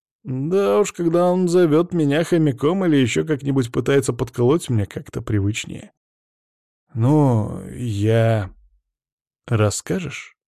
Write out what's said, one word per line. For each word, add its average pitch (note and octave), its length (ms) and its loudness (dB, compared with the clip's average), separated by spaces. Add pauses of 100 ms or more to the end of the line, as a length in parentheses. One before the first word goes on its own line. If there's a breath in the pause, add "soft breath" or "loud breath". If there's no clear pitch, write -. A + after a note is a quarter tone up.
(240)
Да F#3+ 540 0
уж, G3+ 140 0
когда F3 400 2
он F3+ 160 0
зовёт F3 440 2
меня D#3 300 0
хомяком D#3+ 600 0
или D#3 120 2
ещё C#3 300 2
как-нибудь C3+ 460 -2
пытается B2+ 400 0
подколоть, B2 560 -2
мне G#2+ 180 0
как-то - 340 -12
привычнее. G#2 720 -6 (1000)
"Ну, A#2 760 2
я..." A2 840 0 (920)
"Расскажешь?" B2+ 880 -2 (120)